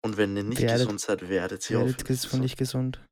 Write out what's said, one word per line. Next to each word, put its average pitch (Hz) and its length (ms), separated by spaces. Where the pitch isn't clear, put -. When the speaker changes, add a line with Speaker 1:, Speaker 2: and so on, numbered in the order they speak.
Speaker 1:
und 107 140
wenn 101 200
ihr 101 60
nicht 113 180
Speaker 2:
Werdet, 117 180
Speaker 1:
gesund 107 220
seid, 90 280
werdet 92 400
ihr 113 100
Speaker 2:
werdet 123 200
Speaker 1:
hoffentlich 131 180
Speaker 2:
ges-, 131 400
Speaker 1:
gesund. - 0
Speaker 2:
gesund. 131 540